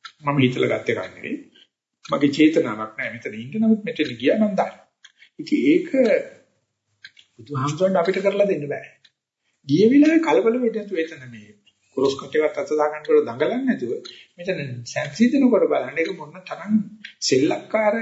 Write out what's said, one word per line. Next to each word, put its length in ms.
මම 180
හිතලා 320
ගත්ත 220
එකක් 160
නෙවෙයි. 300
මගේ 280
චේතනාවක් 640
නෑ 160
මෙතන 240
ඉන්න. 220
නමුත් 260
මෙතන 320
ගියා 220
මම 100
දන්නවා. 240
ඉතින් 260
ඒක 240
බුදුහාමුදුරන් 640
අපිට 240
කරලා 260
දෙන්න 220
බෑ. 200
ගිය 180
වෙලාවේ 360
කලබල 340
වෙන්න 180
නැතුව 240
එතන 280
මේ 240
කුරස් 180
කටේවත් 420
අත 140
දාගන්න 320
කියලා 240
දඟලන්නේ 380
නැතුව 280
මෙතන 280
සංසිඳනකොට 800
බලන්න 320
ඒක 140
මොන 280
තරම් 340
සෙල්ලක්කාර 840